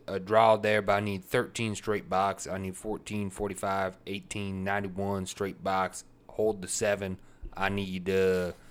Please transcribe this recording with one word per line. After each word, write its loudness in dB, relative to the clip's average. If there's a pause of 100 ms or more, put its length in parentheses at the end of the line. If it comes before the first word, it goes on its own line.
a -4
draw 8
there, 4
but 4
I 4
need -2
thirteen -2
straight -2
box. 0
I -4
need -6
fourteen, -6
forty-five, -2 (100)
eighteen, -6
ninety-one -2
straight -6
box. 0 (240)
Hold 0
the -8
seven. 0 (400)
I 0
need, -2
uh, 4 (180)